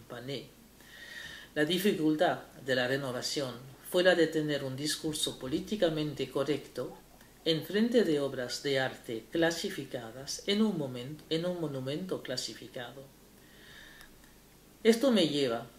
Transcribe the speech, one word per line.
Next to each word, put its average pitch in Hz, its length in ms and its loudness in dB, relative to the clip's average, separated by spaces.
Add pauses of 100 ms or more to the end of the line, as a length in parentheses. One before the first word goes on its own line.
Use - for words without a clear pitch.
Pané. 123 420 -10 (1040)
La 151 120 4
dificultad 160 760 4 (260)
de 135 80 2
la 123 140 2
renovación 131 680 -2 (380)
fue 180 120 4
la 180 120 8
de 165 120 6
tener 151 360 0
un 131 120 -4
discurso 151 600 -4
políticamente 151 920 -2
correcto 139 680 -2 (480)
en 160 180 2
frente 226 400 4
de 156 160 4
obras 131 440 -4
de 139 160 2
arte 123 520 -4
clasificadas 139 1160 -2
en 208 140 4
un 196 160 2
momen-, 135 400 -6 (120)
en 165 160 0
un 180 160 -2
monumento 143 600 -4
clasificado. 127 800 -10 (1800)
Esto 233 280 6
me 180 180 4
lleva 127 500 0